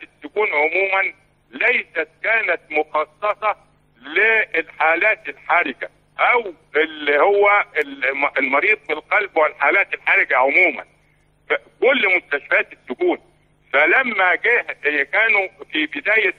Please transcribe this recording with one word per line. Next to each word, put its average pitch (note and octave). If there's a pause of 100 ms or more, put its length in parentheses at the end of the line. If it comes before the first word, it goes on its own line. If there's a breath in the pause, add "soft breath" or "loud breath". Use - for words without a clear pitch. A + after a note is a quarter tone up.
السجون D3
عموما F3+ (380)
ليست G3 (160)
كانت G3 (100)
مخصصه D#3 (460)
للحالات E3
الحرجه D#3 (300)
او G#3 (220)
اللي D3+
هو G3+ (120)
الم-، C#3
المريض C#3+ (120)
بالقلب F#3
والحالات D#3
الحرجه E3
عموما، C#3 (640)
ف-، C#3+ (280)
كل A3
مستشفيات E3+
السجون. D#4+ (560)
فلما F#3+
جه A3 (420)
كانوا G3+ (240)
في D#3
بدايه F#3+